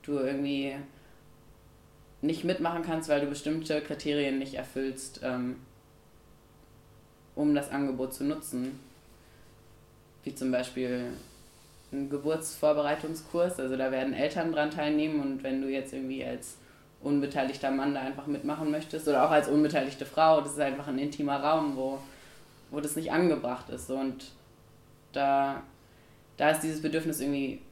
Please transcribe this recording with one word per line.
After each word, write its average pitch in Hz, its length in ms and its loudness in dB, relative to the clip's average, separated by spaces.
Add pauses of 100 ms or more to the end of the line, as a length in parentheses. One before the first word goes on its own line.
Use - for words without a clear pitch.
du 147 160 -2
irgendwie 139 560 0 (1500)
nicht 156 220 0
mitmachen 170 380 0
kannst, 160 280 -4
weil 143 120 4
du 143 60 0
bestimmte 151 540 -2
Kriterien 143 580 0
nicht 135 160 -6
erfüllst, 135 680 -6
ähm, 127 340 -2 (1800)
um 147 180 4
das 143 160 2
Angebot 131 460 -2
zu 147 80 -6
nutzen. 135 560 -4 (1400)
Wie 135 100 -8
zum 131 180 -2
Beispiel 123 600 -2 (800)
ein 139 180 -4
Geburtsvorbereitungskurs, 156 1500 0
also 131 180 -2
da 131 140 0
werden 131 220 0
Eltern 160 380 0
dran 151 200 2
teilnehmen 151 500 0
und 135 220 -4
wenn 135 180 -2
du 135 80 -2
jetzt 135 240 -4
irgendwie 131 320 -6
als - 320 -8 (440)
unbeteiligter 139 680 0
Mann 135 240 0
da 135 80 -2
einfach 139 240 -6
mitmachen 151 460 -2
möchtest 156 360 -2
oder 135 180 6
auch 160 60 4
als 151 160 6
unbeteiligte 143 600 2
Frau, 156 340 6
das 143 120 -6
ist 143 60 -6
einfach 139 280 0
ein 131 100 -2
intimer 143 440 0
Raum, 151 360 2
wo, 135 220 -2 (720)
wo 147 80 -4
das 147 160 -4
nicht 160 160 -2
angebracht 143 580 2
ist. - 180 -8
So, 131 80 -2
und 135 360 -4 (840)
da, 139 480 2 (760)
da 151 120 4
ist 156 120 2
dieses 156 200 -2
Bedürfnis 156 400 0
irgendwie 139 400 -2 (100)